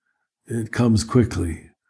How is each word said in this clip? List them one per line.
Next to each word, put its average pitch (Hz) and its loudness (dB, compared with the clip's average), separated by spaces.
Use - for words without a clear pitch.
It 113 -6
comes 113 2
quickly, 90 -2